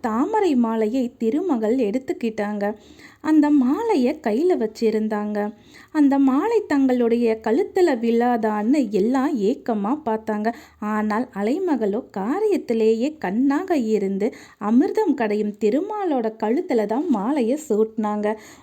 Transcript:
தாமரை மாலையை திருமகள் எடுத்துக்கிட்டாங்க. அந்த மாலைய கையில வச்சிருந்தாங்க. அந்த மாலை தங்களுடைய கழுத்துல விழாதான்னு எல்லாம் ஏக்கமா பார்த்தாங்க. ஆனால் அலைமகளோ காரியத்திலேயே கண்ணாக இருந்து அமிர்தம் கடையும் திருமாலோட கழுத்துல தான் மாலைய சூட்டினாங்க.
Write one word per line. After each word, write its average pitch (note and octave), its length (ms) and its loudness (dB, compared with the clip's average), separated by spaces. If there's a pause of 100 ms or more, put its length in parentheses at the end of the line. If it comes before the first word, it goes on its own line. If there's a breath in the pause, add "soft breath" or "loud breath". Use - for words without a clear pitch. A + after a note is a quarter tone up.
தாமரை E4 540 0
மாலையை A#3 640 0
திருமகள் A#3+ 580 0
எடுத்துக்கிட்டாங்க. A3 960 -4 (460 loud breath)
அந்த D4 300 4
மாலைய D4+ 720 2
கையில D4 360 2
வச்சிருந்தாங்க. G#3+ 1000 -2 (380 loud breath)
அந்த C#4 260 4
மாலை D#4 480 2
தங்களுடைய A#3+ 760 2
கழுத்துல E4 560 2
விழாதான்னு A#3 920 2
எல்லாம் B3 480 0
ஏக்கமா A3 640 -2
பார்த்தாங்க. A3 480 -4 (260 loud breath)
ஆனால் G#3+ 560 -2
அலைமகளோ A#3 720 -2 (120)
காரியத்திலேயே A#3+ 1000 0
கண்ணாக C#4 580 0
இருந்து G#3 580 -2 (260 loud breath)
அமிர்தம் D#4 540 2
கடையும் G#3 460 -2
திருமாலோட C#4 760 -2
கழுத்துல B3+ 500 -2
தான் A#3 180 -2 (100)
மாலைய A#3+ 440 0 (100)
சூட்டினாங்க. G#3+ 640 -2 (280 loud breath)